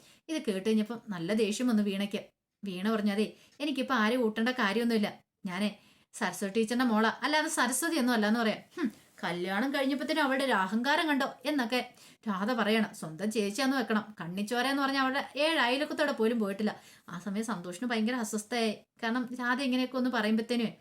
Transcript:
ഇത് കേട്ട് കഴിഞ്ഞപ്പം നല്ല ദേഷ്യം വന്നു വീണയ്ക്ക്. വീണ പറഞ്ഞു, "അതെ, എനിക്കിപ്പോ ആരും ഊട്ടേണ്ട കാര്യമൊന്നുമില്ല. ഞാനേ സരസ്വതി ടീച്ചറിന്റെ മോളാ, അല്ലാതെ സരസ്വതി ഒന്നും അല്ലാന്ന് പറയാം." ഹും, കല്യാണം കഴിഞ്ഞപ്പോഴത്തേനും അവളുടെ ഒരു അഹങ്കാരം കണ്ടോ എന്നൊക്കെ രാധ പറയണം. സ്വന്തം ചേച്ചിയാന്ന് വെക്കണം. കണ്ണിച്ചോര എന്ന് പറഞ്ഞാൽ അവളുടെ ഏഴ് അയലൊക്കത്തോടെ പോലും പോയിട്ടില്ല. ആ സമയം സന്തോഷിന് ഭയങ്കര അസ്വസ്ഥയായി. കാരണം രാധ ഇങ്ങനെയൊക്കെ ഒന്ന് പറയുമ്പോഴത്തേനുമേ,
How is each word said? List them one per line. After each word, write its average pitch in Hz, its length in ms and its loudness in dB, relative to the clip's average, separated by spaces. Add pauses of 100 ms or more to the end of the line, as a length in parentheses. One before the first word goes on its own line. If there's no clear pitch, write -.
(280)
ഇത് 311 140 0
കേട്ട് 190 240 -2
കഴിഞ്ഞപ്പം 220 420 2
നല്ല 175 260 -4
ദേഷ്യം 220 340 2
വന്നു 214 140 4
വീണയ്ക്ക്. 202 380 -2 (420)
വീണ 190 280 -4
പറഞ്ഞു, 208 220 2
"അതെ, 202 140 0 (340)
എനിക്കിപ്പോ 262 340 -2
ആരും 233 280 2
ഊട്ടേണ്ട 226 280 0
കാര്യമൊന്നുമില്ല. 226 580 2 (380)
ഞാനേ 190 220 -2 (460)
സരസ്വതി 190 380 -4
ടീച്ചറിന്റെ 233 320 2
മോളാ, 220 260 4 (120)
അല്ലാതെ 302 260 2
സരസ്വതി 311 500 0
ഒന്നും 247 160 2
അല്ലാന്ന് 220 260 2
പറയാം." 214 200 0 (100)
ഹും, 320 180 -2 (300)
കല്യാണം 190 520 -2
കഴിഞ്ഞപ്പോഴത്തേനും 285 520 0
അവളുടെ 269 220 2
ഒരു 254 100 2
അഹങ്കാരം 240 540 2
കണ്ടോ 269 200 2 (160)
എന്നൊക്കെ 254 360 0 (440)
രാധ 202 280 -2
പറയണം. 220 420 2
സ്വന്തം 160 360 -6
ചേച്ചിയാന്ന് 233 460 0
വെക്കണം. 220 280 0 (100)
കണ്ണിച്ചോര 208 520 -4
എന്ന് 277 160 0
പറഞ്ഞാൽ 269 200 0
അവളുടെ 262 200 0 (140)
ഏഴ് 302 220 2
അയലൊക്കത്തോടെ 277 540 2
പോലും 226 260 2
പോയിട്ടില്ല. 202 340 0 (360)
ആ 175 100 -10
സമയം 202 260 -4
സന്തോഷിന് 185 440 -6
ഭയങ്കര 233 280 0
അസ്വസ്ഥയായി. 220 580 -2 (220)
കാരണം 240 280 -2 (100)
രാധ 247 280 -2
ഇങ്ങനെയൊക്കെ 254 360 0
ഒന്ന് 254 120 2
പറയുമ്പോഴത്തേനുമേ, 220 720 0